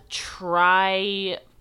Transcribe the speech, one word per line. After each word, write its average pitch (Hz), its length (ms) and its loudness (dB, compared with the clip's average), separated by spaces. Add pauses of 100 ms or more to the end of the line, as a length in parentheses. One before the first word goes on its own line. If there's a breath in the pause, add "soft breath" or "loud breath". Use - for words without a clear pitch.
(560)
tri-, 190 800 2 (240)